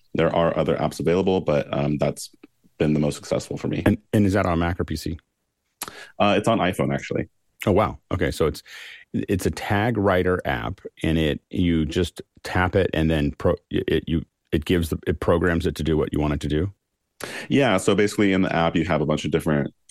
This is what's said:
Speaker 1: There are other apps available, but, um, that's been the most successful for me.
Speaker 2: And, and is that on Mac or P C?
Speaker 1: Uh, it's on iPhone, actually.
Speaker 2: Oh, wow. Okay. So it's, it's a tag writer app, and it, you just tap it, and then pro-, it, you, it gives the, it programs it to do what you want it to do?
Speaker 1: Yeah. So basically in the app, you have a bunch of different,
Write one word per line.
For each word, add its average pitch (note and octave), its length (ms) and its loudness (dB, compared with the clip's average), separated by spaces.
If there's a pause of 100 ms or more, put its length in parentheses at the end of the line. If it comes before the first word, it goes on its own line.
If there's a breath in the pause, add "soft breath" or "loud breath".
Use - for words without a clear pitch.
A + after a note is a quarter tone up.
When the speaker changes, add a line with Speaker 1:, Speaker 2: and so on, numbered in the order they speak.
(140)
Speaker 1:
There - 200 2
are E2+ 240 2
other D#2+ 200 0
apps D2+ 240 -4
available, F#2 400 2
but, D2 260 0 (100)
um, D2 200 0
that's C#2+ 320 -4 (480)
been D2+ 160 2
the D2 80 2
most D2 140 0
successful - 420 -6
for - 100 -6
me. - 180 -2
Speaker 2:
And, G#2+ 120 4 (160)
and G#2+ 120 4
is F#2+ 60 4
that F#2+ 140 2
on E2+ 140 2
Mac E2+ 200 0
or F2 60 -4
P D#2+ 100 -6
C? E2 240 -6 (1000 loud breath)
Speaker 1:
Uh, G2+ 200 4
it's G#2 100 0
on A2 120 4
iPhone, C#2 340 0
actually. - 340 -4 (400)
Speaker 2:
Oh, G#2+ 40 6
wow. F2 260 2 (160)
Okay. C#2+ 160 0
So - 160 0
it's, - 160 -2 (500 loud breath)
it's - 360 -2
a - 20 0
tag G#2+ 480 -2
writer F#2 480 2
app, A#1+ 360 -4 (200)
and D#2+ 160 2
it, D2+ 320 0
you E2+ 360 0
just - 360 -2 (220)
tap F#2 320 0
it, F#2+ 180 2
and D#2 160 2
then D2 220 2
pro-, E2+ 240 0 (160)
it, - 340 0
you, E2 180 -2 (280)
it E2 140 0
gives F2 240 0
the, F2 180 -4
it F#2 120 -2
programs F2 460 2
it - 120 -2
to D#2 60 -6
do D#2 140 2
what - 160 -2
you D2+ 60 0
want D2+ 160 0
it C#2+ 60 -6
to D2 60 -6
do? D#2+ 240 -2 (800 loud breath)
Speaker 1:
Yeah. B2 280 4
So G2+ 180 2
basically G2+ 380 2
in F#2+ 100 2
the - 120 0
app, E2 200 2
you D#2+ 100 2
have D#2 160 0
a D2 60 -2
bunch D2+ 180 -2
of D2+ 60 -6
different, D2+ 420 0 (180)